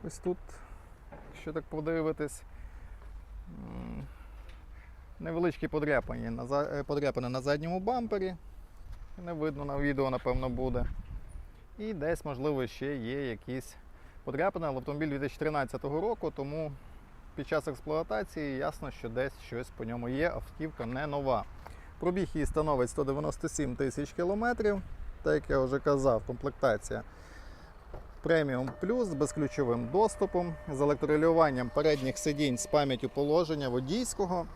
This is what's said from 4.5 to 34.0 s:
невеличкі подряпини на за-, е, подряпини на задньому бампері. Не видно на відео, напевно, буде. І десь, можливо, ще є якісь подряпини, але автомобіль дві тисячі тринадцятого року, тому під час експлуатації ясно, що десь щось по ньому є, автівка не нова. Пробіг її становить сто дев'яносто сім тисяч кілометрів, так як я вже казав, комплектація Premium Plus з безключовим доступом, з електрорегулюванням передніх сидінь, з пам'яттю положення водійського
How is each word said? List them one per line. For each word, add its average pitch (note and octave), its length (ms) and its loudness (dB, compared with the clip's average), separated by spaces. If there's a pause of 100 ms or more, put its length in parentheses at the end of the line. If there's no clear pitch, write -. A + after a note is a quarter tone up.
невеличкі E3 480 0
подряпини B2+ 640 0
на A#2+ 160 -4
за-, C#3+ 280 2
е, C#3+ 100 -2
подряпини C3+ 460 0
на B2+ 120 -2
задньому D3+ 380 0
бампері. G#3 560 0 (920)
Не E3+ 80 -4
видно D3+ 320 0
на C#3 120 -2
відео, C#3 320 4
напевно, B2+ 400 2
буде. B2 360 2 (920)
І G#3+ 160 -4
десь, D#3 320 0
можливо, C3+ 420 0
ще C#3+ 280 -4
є C3 340 -2
якісь B2 460 -6 (480)
подряпини, E3 440 0
але C3+ 100 0
автомобіль D3 300 -2
дві C#3 120 0
тисячі C#3 200 -2
тринадцятого D3 640 0
року, G#3 340 0
тому D3 360 -4 (640)
під C#3 120 -6
час D3+ 200 0
експлуатації D#3 920 -2
ясно, D3 340 -2
що - 180 -8
десь B2+ 240 0 (120)
щось B2 240 -6
по - 160 -8
ньому A#2+ 240 -4
є, D3 200 2
автівка D3+ 560 -6
не C3 220 -2
нова. C3+ 360 2 (560)
Пробіг F3+ 340 2
її D3+ 120 2
становить C#3+ 440 4
сто D3 140 0
дев'яносто D3 460 0
сім - 260 0
тисяч C#3+ 380 0
кілометрів, G#3 680 2 (420)
так D3+ 100 4
як D3 160 2
я C#3 100 6
вже C3 200 4
казав, C3+ 480 6
комплектація B2 760 0 (1200)
Premium C#3 460 4 (120)
Plus A#3 240 2
з F3 80 -2
безключовим C3+ 800 2
доступом, F3+ 640 4 (160)
з C#3 100 0
електрорегулюванням D3 960 6
передніх D3 420 4
сидінь, C#3+ 400 2
з - 100 -4
пам'яттю C3+ 420 4
положення D3 600 4
водійського F3 760 0 (100)